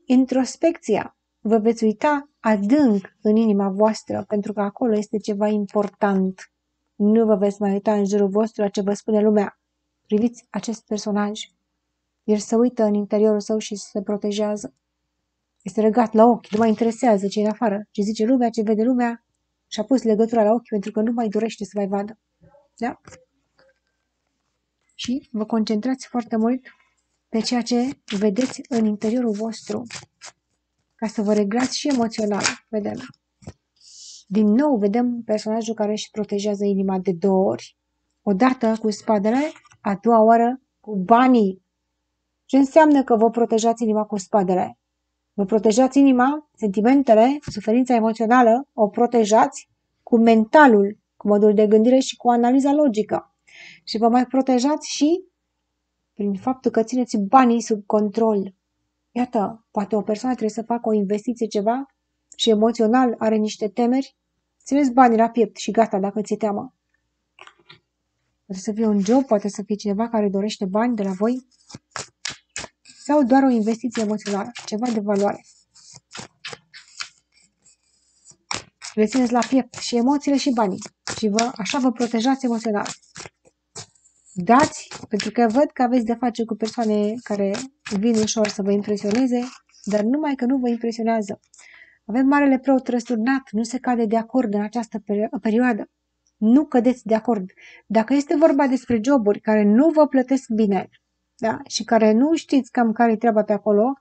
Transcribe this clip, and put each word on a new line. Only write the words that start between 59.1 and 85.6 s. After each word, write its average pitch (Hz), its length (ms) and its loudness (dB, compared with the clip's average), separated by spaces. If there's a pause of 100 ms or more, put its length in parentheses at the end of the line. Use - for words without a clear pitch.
Iată, 233 600 -4
poate 214 260 -4
o 208 60 -2
persoană 220 320 -4
trebuie 214 220 -6
să 226 160 -6
facă 233 160 -4
o 220 40 0
investiție, 208 540 -2
ceva, 220 400 -2 (500)
și - 140 2
emoțional 226 680 2
are 220 180 0
niște 214 320 -4
temeri. 247 480 -2 (480)
Țineți 269 280 0
banii 240 260 6
la 226 120 2
piept 233 260 0
și - 140 -10
gata, 208 280 0
dacă 202 240 -4
ți-e 208 140 -6
teamă. 214 380 -6 (1700)
Poate 190 140 -12
să 214 120 -6
fie 220 140 -2
un 208 120 2
job, 226 260 2
poate 208 240 0
să 202 140 -10
fie 208 120 -6
cineva 208 340 -4
care 220 200 0
dorește 196 360 -4
bani 220 320 -2
de 214 60 -4
la 196 100 -4
voi. 226 340 -4 (1600)
Sau 294 180 2
doar 262 200 4
o 269 60 4
investiție 226 540 -2
emoțională, 208 480 -6 (160)
ceva 220 240 -6
de 220 100 -4
valoare. 202 440 -2 (3500)
Le 214 120 2
țineți 240 260 0
la 247 160 2
piept 262 260 -2
și - 220 -6
emoțiile 277 400 0
și 269 140 -2
banii. 214 320 -2 (360)
Și 220 100 -2
vă, 226 280 0
așa 220 220 -6
vă 254 140 0
protejați 247 520 -2
emoțional. 220 420 -4 (1500)
Dați, 247 480 2 (200)
pentru 208 220 -6
că 240 220 0
văd 285 180 0